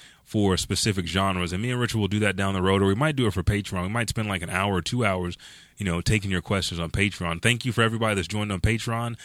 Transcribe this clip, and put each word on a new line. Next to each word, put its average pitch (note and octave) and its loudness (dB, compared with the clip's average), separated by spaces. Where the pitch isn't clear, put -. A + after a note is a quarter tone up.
for G2+ 2
specific F#2+ 0
genres, F2+ 0
and F2+ -4
me B2 -2
and B2 -2
Richard A#2 0
will G2+ 2
do G2+ 0
that G2 2
down G2 0
the F#2 0
road, F#2+ 4
or G2 4
we G2 4
might D3 0
do B2 2
it G2 0
for F2+ -2
Patreon. G#2 0
We F#2 -4
might A2+ -2
spend, G#2+ -4
like, F#2 -2
an F2 -6
hour F#2+ 0
or F2 2
two B2 -2
hours, F2+ -2
you G#2 -4
know, F2 0
taking G2 0
your F2+ 0
questions F2+ -2
on E2 -4
Patreon. F2+ -2
Thank A#2 2
you A#2+ -2
for A#2+ 2
everybody A2 2
that's F2 -2
joined G#2 -2
on F#2 -4
Patreon. A#2 -2